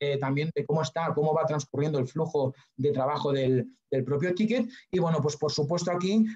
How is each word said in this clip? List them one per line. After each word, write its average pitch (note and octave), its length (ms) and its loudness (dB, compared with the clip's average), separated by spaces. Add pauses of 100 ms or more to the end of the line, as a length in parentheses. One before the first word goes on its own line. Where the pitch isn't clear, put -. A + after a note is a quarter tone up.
eh, C#3+ 180 0
también C#3 360 -2
de D3 120 -4
cómo D#3 160 2
está, D#3+ 320 -2
cómo D3+ 180 2
va D#3 140 2
transcurriendo D3 540 -2
el B2+ 80 -2
flujo D3+ 440 -2 (240)
de C#3 140 2
trabajo C#3+ 420 0
del, C3 320 2 (240)
del C3 140 0
propio C#3+ 320 0
ticket. A3+ 340 2 (220)
Y, F#3 80 0
bueno, E3 240 2
pues, D3 140 0
por D3 160 -2
supuesto, E3+ 400 0
aquí, G3 440 2